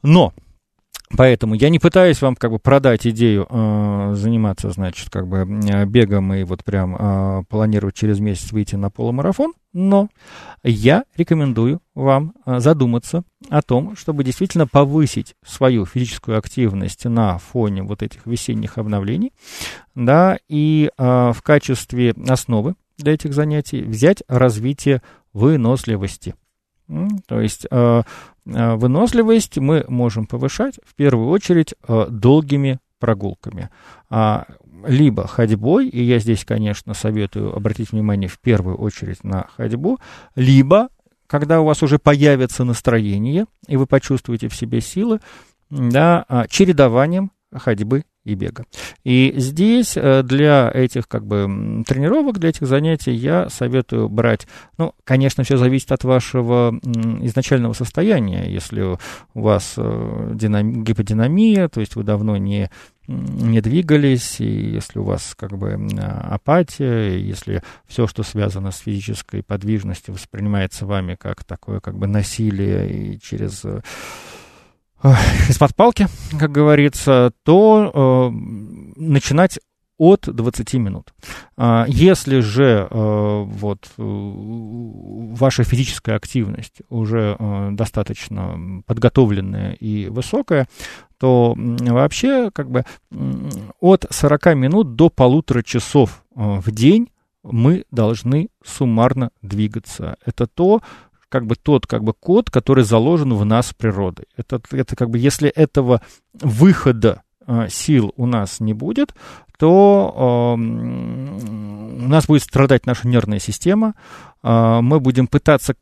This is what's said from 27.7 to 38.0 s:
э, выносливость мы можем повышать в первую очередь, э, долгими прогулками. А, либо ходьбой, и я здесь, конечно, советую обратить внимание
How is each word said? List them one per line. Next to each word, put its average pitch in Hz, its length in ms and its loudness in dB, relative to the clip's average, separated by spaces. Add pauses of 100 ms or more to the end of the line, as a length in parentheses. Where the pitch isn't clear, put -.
э, 117 300 -2
выносливость 220 840 2
мы 147 320 0
можем 117 360 -2
повышать 135 600 -6
в - 100 -20
первую 123 320 2
очередь, 175 480 0 (100)
э, 113 240 0
долгими 135 720 2 (180)
прогулками. 101 720 -6 (400)
А, 110 360 0 (420)
либо 123 400 2
ходьбой, 120 640 0
и 123 120 -4
я 120 180 2
здесь, 110 260 -2
конечно, 110 480 -4
советую 104 600 -4
обратить 107 380 -6
внимание 104 380 -2